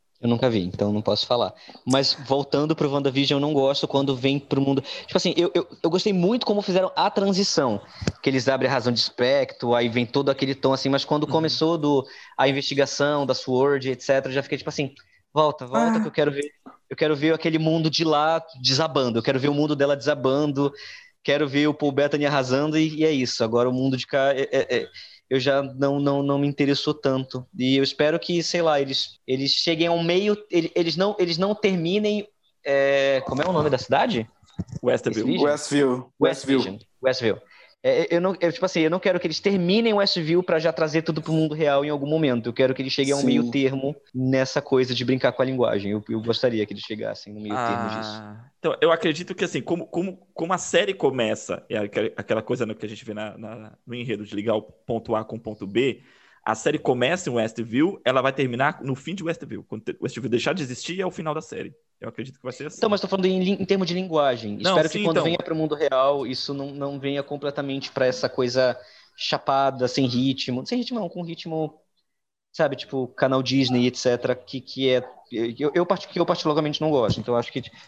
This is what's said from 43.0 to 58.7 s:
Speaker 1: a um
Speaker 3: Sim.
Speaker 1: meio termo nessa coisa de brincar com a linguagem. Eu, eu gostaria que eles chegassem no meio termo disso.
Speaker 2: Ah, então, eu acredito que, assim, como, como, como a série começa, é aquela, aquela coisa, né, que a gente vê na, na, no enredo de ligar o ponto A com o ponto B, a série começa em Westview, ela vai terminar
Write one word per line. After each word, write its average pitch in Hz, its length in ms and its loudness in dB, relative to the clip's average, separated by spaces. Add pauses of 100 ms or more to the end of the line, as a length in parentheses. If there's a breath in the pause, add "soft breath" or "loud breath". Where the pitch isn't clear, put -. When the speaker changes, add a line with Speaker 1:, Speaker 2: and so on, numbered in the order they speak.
Speaker 1:
a 139 40 4
um 143 40 -2
Speaker 3:
Sim. 135 60 2
Speaker 1:
meio 120 240 2
termo 135 440 0 (180)
nessa 131 480 0
coisa 127 320 2
de 123 120 -2
brincar 127 260 2
com 131 120 -2
a - 20 2
linguagem. 110 480 0
Eu, 107 160 -2
eu 113 120 -4
gostaria 113 460 0
que - 60 -14
eles 101 100 -10
chegassem 107 500 -10
no 107 80 -14
meio 107 140 -8
termo 117 360 -2
disso. 110 220 -6
Speaker 2:
Ah, 107 320 -14 (140)
então, 160 220 -2
eu 160 100 6
acredito 165 460 0
que, 185 80 -2
assim, 160 180 -4
como, 170 240 -4
como, 185 320 -6 (160)
como 170 180 -4
a 175 60 0
série 196 360 0
começa, 113 760 -2
é 107 80 -2
aquela, 107 380 -2
aquela 110 260 -2
coisa, 123 240 -4
né, 107 80 -8
que 110 120 -10
a - 20 -12
gente 107 160 -14
vê 107 100 -10
na, 107 240 -10
na, 110 340 -16 (140)
no 120 80 -12
enredo 117 300 -6
de 101 100 -12
ligar 107 220 0
o 107 60 -2
ponto - 520 -6
A 110 100 -2
com - 120 -10
o 117 40 -14
ponto 110 240 -10
B, 113 380 0 (420 soft breath)
a 113 100 0
série 147 240 -2
começa 151 500 0
em 127 60 -2
Westview, 117 720 0
ela 127 180 2
vai 131 100 2
terminar 135 500 -2